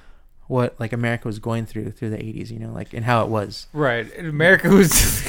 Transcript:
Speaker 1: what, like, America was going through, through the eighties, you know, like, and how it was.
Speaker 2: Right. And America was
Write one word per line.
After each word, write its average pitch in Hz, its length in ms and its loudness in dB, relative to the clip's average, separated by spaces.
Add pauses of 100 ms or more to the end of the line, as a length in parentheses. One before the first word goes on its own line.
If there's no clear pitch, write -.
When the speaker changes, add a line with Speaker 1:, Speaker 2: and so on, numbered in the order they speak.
(480)
Speaker 1:
what, 123 300 -2
like, 113 140 -6
America 120 360 -2
was 107 100 -8
going 113 260 -4
through, 110 280 -10
through 113 180 -8
the 110 120 -6
eighties, 110 300 -10
you 113 60 -12
know, 113 140 -12
like, 107 200 -12
and 117 140 -6
how 117 180 2
it 107 60 -4
was. 101 420 -6
Speaker 2:
Right. 120 440 -2
And 175 100 -10
America 160 420 4
was - 600 6